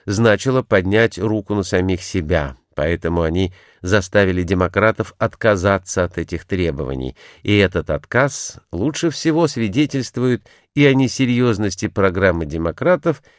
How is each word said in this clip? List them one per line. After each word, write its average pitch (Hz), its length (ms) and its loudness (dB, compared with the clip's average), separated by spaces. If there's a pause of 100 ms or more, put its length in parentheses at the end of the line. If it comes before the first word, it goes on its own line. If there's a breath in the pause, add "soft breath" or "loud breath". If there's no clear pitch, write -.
значило 113 580 2
поднять 104 540 2
руку 104 380 -4
на 101 80 0
самих 92 400 -2
себя, 78 540 -2 (180)
поэтому 85 460 -2
они 90 320 0 (280 soft breath)
заставили 92 600 0
демократов 95 760 0
отказаться 98 840 0
от 87 140 -6
этих 85 260 -6
требований, 69 720 -4 (280 loud breath)
и 104 120 2
этот 90 340 2
отказ - 680 -2 (160)
лучше 143 380 -2
всего 160 360 0
свидетельствует 123 1040 -2 (260 soft breath)
и 143 100 4
о 135 80 6
несерьезности 120 920 0
программы 92 580 2
демократов, 82 800 -2 (160 soft breath)